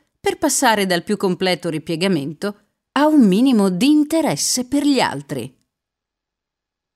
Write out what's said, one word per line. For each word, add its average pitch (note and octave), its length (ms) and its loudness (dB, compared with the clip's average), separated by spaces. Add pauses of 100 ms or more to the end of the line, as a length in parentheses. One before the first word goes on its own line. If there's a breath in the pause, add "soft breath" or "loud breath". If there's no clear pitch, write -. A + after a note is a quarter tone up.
(180 soft breath)
per G4 200 -4
passare A3+ 480 0
dal F3 180 -2
più G#3 120 -4
completo F3+ 520 -2
ripiegamento E3 920 -4 (320)
a C#4+ 140 2
un D4+ 200 6
minimo G3+ 440 2
di F#3 200 0
interesse D4 760 0
per C#4+ 200 -2
gli C#4 160 2
altri. C#3 540 -6 (1400)